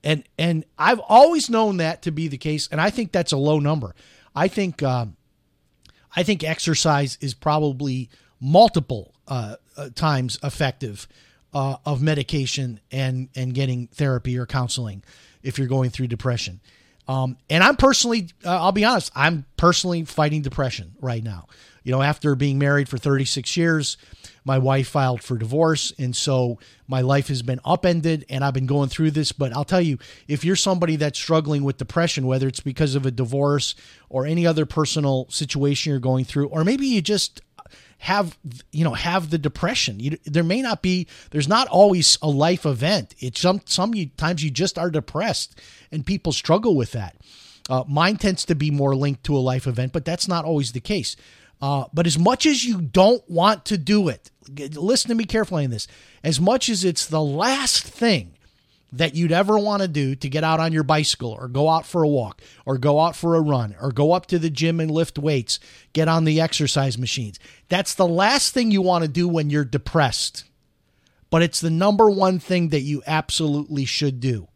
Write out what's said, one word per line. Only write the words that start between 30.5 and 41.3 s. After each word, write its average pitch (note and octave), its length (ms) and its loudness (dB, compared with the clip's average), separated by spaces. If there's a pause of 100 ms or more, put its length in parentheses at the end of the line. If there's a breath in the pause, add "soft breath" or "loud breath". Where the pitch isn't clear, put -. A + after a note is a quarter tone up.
somebody F3 420 0
that's D3 200 -2
struggling D3+ 460 0
with C#3 140 -2
depression, C#3+ 500 -2
whether C3 200 0
it's C3 120 -6
because C#3 340 -2
of C3+ 140 -2
a B2+ 40 0
divorce C3+ 600 0 (340 loud breath)
or C3 200 -4
any E3+ 180 0
other D#3 220 2
personal C#3 640 0
situation C#3+ 580 -2
you're C#3 100 0
going C3 260 0
through, C#3+ 240 -2
or D#3 140 0
maybe C4+ 220 2
you A#3 160 2
just G3+ 400 -2 (580 soft breath)
have, F#3 380 -2 (340)
you D#3+ 140 0
know, C#3+ 80 0
have E3+ 360 -2
the E3 80 0
depression. D3 640 -4
You, C#3 240 -6
there D#3 200 0
may F#3+ 180 0
not A3+ 200 -4
be, F3+ 260 0 (240 loud breath)